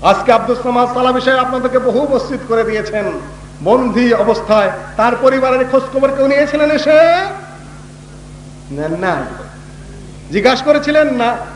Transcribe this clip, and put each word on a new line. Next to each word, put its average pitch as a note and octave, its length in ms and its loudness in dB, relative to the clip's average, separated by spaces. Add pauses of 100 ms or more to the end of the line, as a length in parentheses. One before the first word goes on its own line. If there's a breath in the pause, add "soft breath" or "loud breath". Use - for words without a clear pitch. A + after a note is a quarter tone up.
আজকে G3+ 260 4
আব্দুস A#3 300 0
সামাদ B3 300 0
সালামী B3+ 280 0
সাহেব C4 180 2
আপনাদেরকে B3+ 400 0
বহু B3+ 240 0
উপস্থিত C4+ 440 -2
করে A3+ 160 2
দিয়েছেন G#3+ 480 -4 (520)
বন্দী A#3+ 500 2
অবস্থায়। G#3 580 2 (260)
তার A#3 240 2
পরিবারের C4 500 2
খোঁজ C4 120 2 (100)
খবর C4+ 240 2
কেউ C#4 100 2
নিয়েছিলেন D4 440 2
এসে? D4+ 280 4 (1700)
নেন D3+ 280 -6
না। F3+ 160 0 (1160)
জিজ্ঞাসা B3+ 340 0
করেছিলেন D4 440 2
না? A#3+ 280 0 (180)